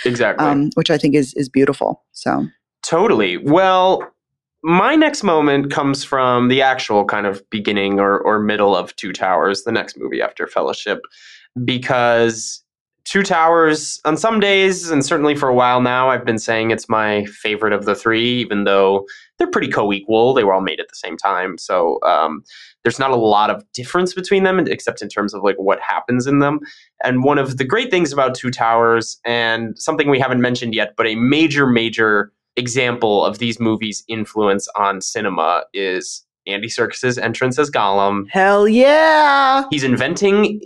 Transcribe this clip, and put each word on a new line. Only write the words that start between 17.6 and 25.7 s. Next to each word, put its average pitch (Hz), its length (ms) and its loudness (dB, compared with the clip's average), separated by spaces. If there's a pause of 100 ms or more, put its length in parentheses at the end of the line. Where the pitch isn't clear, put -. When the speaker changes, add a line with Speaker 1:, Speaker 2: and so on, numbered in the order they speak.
Speaker 1:
of 101 140 -2
the 104 80 0
three, 117 460 0
even 101 240 -2
though 98 420 2 (320)
they're - 140 -2
pretty 175 160 -2
co-equal. 110 640 0
They 123 100 2
were 98 120 4
all 95 60 0
made 87 180 -4
at - 100 -12
the - 60 -20
same 87 200 -12
time. 92 440 -4
So, 87 420 0
um, 78 420 0 (400)
there's 117 140 -2
not 135 140 -2
a 131 40 2
lot 107 360 2
of 104 120 -6 (100)
difference 180 420 -4
between 190 280 0
them, 185 160 2
except - 440 -4
in 104 60 -10
terms 104 260 -4
of, 98 80 -6
like, 98 140 0
what 95 240 0